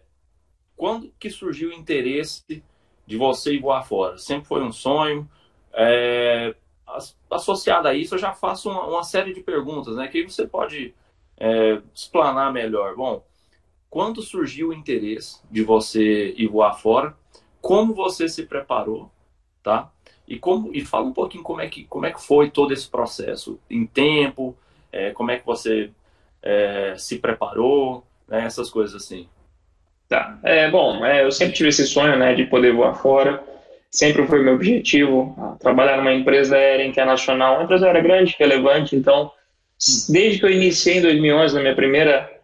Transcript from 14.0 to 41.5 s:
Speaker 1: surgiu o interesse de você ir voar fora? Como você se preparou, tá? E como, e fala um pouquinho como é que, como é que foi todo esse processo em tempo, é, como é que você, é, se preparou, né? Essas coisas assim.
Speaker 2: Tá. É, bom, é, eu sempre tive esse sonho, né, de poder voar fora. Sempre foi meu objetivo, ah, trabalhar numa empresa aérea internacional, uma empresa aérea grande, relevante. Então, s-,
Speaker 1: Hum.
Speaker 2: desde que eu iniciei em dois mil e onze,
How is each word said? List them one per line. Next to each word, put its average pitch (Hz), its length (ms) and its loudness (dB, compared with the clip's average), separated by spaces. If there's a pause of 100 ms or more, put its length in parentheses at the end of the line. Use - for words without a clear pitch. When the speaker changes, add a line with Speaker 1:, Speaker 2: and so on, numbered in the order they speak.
Speaker 1:
surgiu 151 480 -8
o 160 40 -10
interesse 110 640 -8 (100)
de 110 140 -4
você 107 720 0
ir 113 120 -2
voar 104 260 2
fora? 135 400 0 (460)
Como 214 340 2
você 185 340 -4
se 160 160 -10
preparou, 110 640 -6 (540)
tá? 113 260 -2 (380)
E - 100 -14
como, 202 380 -2
e - 100 -8
fala - 220 -4
um 262 60 -6
pouquinho - 320 -6
como - 160 -10
é - 80 -8
que, - 160 -18
como 147 220 -8
é 165 60 -6
que - 80 -18
foi 147 300 4
todo 143 220 0
esse 135 180 -8
processo - 680 -8 (100)
em 117 160 -2
tempo, 135 680 0 (340)
é, 98 220 -6
como 117 180 -6
é 123 80 -4
que - 80 -14
você, 110 440 -4 (520)
é, 101 540 -2
se - 240 -10
preparou, 127 840 -2 (240)
né? 113 160 -4
Essas 113 260 -8
coisas 104 260 -4
assim. 92 320 -16 (800)
Speaker 2:
Tá. - 360 -4
É, 156 260 2
bom, 120 340 2
é, 139 200 4
eu 135 80 2
sempre 170 220 -2
tive 156 140 2
esse 147 180 2
sonho, 143 300 2
né, 127 180 4
de 127 100 0
poder 123 280 4
voar 120 220 2
fora. 135 480 2 (480)
Sempre 147 360 2
foi 143 160 4
meu 131 120 6
objetivo, 143 840 2
ah, - 220 -12
trabalhar 131 360 4
numa 135 160 2
empresa 135 440 4
aérea 135 300 4
internacional, 131 680 2
uma 156 100 0
empresa 185 220 4
aérea 175 160 6
grande, 180 360 4
relevante. 143 560 4
Então, 143 380 2 (480)
s-, - 300 0
Speaker 1:
Hum. - 20 4
Speaker 2:
desde 196 260 4
que - 60 2
eu 196 60 6
iniciei 185 480 2
em 180 40 4
dois 156 180 4
mil 147 160 4
e - 40 4
onze, 151 140 4